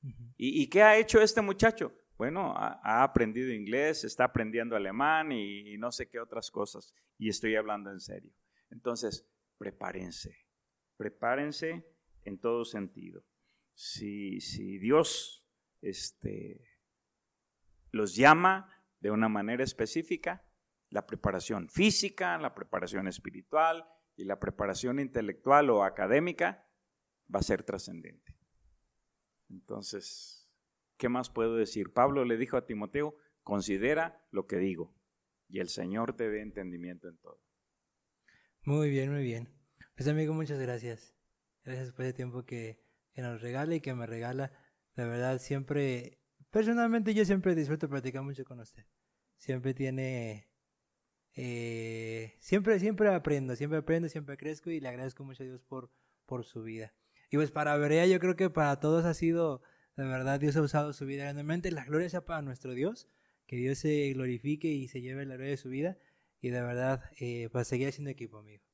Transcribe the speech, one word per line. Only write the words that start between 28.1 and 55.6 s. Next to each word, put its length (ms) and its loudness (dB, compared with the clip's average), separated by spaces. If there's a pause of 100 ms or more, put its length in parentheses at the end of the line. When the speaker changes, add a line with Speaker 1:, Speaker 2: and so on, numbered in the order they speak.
Speaker 2:
Entonces, 1000 -14 (480)
¿qué 120 -2
más 200 -4
puedo 260 0
decir? 380 -2
Pablo 320 4
le 120 2
dijo 200 -2
a 80 0
Timoteo, 500 -4 (280)
"Considera 880 -2
lo 160 -4
que 100 -2
digo, 380 -2 (520)
y 120 -10
el 100 -4
Señor 460 -4
te 140 -2
dé 120 -4
entendimiento 640 -12
en 100 -18
todo". 220 -20 (1200)
Speaker 1:
Muy 260 0
bien, 240 0
muy 100 -2
bien. 260 -6 (460)
Pues, 120 -4
amigo, 260 0
muchas 260 -4
gracias. 560 -8 (480)
Gracias 280 -10
por 140 -6
ese 80 -2
tiempo 320 -8
que, 360 -10 (320)
que 80 -10
nos 200 -6
regala 340 -2
y 60 -2
que 120 -6
me 120 -6
regala. 460 -6 (440)
La 100 -4
verdad, 340 -2
siempre, 800 -2 (320)
personalmente, 600 2
yo 120 6
siempre 300 4
disfruto 340 0
platicar 340 -4
mucho 220 -8
con 140 -16
usted. 260 -20 (520)
Siempre 360 -2
tiene, 760 -4 (840)
eh, 1040 -6
siempre, 400 2
siempre 340 4
aprendo, 420 0
siempre 240 -2
aprendo, 300 0
siempre 280 -10
crezco 340 -10
y 80 -4
le 100 -6
agradezco 340 -8
mucho 200 -14
a 20 -8
Dios 160 -14